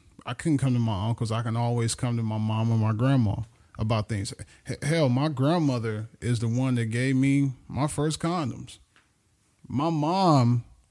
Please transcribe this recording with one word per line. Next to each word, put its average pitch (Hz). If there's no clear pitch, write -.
I 120
couldn't 151
come 127
to 120
my 110
uncles. 113
I 113
can 113
always 120
come 120
to 117
my 110
mom 110
or 113
my 110
grandma 123
about 110
things. 104
H-, 131
hell, 147
my 135
grandmother 127
is 117
the 117
one 127
that 117
gave 127
me 139
my 143
first 151
condoms. 165
My 143
mom 147